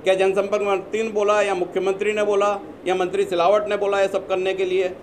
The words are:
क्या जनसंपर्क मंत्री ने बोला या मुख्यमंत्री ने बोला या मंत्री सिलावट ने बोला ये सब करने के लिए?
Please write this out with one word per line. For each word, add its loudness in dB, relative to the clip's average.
क्या 2
जनसंपर्क 2
मंत्री -2
ने -4
बोला 2
या 0
मुख्यमंत्री -2
ने 0
बोला 0
या 0
मंत्री 0
सिलावट 2
ने 0
बोला 0
ये 2
सब -4
करने 0
के 0
लिए? 0